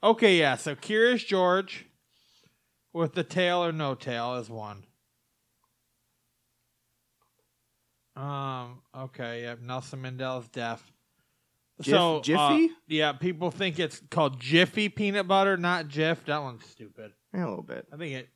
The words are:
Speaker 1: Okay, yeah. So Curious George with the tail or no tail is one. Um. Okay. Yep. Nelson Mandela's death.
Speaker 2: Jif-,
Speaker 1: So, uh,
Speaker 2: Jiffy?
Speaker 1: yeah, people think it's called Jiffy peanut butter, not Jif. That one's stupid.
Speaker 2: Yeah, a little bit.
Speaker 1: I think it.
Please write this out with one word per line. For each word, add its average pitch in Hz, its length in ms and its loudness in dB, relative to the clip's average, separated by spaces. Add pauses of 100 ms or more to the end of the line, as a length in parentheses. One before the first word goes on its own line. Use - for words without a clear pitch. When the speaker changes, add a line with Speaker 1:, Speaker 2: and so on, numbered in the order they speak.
Speaker 1:
Okay, 214 380 6
yeah. 139 160 4
So 147 180 -6
Curious 220 480 2
George 185 640 0 (1080)
with 165 200 -2
the 175 120 -2
tail 175 360 0
or 170 120 -2
no 147 200 -4
tail 123 420 -6
is 117 140 -8
one. 104 360 -14 (3250)
Um. 131 680 -8 (160)
Okay. 123 460 -10
Yep. 120 200 -10
Nelson 127 380 -10
Mandela's 127 460 -8
death. 117 340 -6 (1000)
Speaker 2:
Jif-, 135 100 -2
Speaker 1:
So, 165 260 6
uh, 143 40 -8
Speaker 2:
Jiffy? 147 500 4 (160)
Speaker 1:
yeah, 151 260 2
people 170 380 -4
think 180 280 -4
it's 160 220 -4 (100)
called 139 280 0
Jiffy 175 500 2
peanut 202 380 -2
butter, 196 300 4
not 175 300 0
Jif. 156 380 -2
That 151 160 -4
one's 123 240 -14
stupid. 107 460 -20 (220)
Speaker 2:
Yeah, 185 120 -4
a - 20 -4
little 160 160 -8
bit. 127 300 -12
Speaker 1:
I - 20 -18
think 151 200 -10
it. 127 200 -12